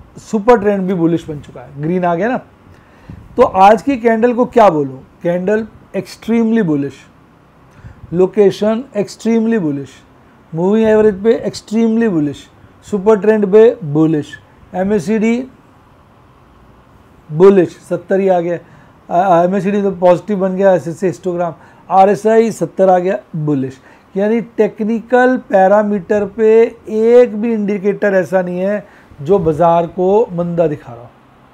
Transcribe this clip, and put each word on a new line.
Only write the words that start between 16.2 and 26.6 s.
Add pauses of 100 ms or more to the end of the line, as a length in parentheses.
bullish,
सत्तर
ही
आ
गया, (500)
आ,
आ,
एमएसीडी
तो
positive
बन
गया,
ऐसे,
ऐसे
histogram, (360)
आरएसआई
सत्तर
आ
गया (260)
bullish। (420)
यानी
technical
parameter
पे (100)